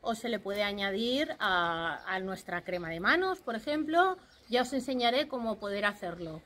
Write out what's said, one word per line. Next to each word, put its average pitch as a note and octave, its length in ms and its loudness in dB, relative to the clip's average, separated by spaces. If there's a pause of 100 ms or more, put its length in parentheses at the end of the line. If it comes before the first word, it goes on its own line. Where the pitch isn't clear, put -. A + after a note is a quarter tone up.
o A3+ 140 0
se A#3 140 -6
le G#3+ 100 0
puede G3+ 240 -2
añadir G#3+ 760 0
a, E3+ 680 2
a F#3+ 120 -2
nuestra F3+ 440 -6
crema F3 260 -4
de E3 100 -6
manos, F4 380 2
por A3+ 180 -6
ejemplo. D#4 640 2 (320)
Ya B3 140 4
os B3 100 -2
enseñaré B3+ 540 2
cómo A3+ 320 -4
poder G3+ 260 -2
hacerlo. E3+ 600 -4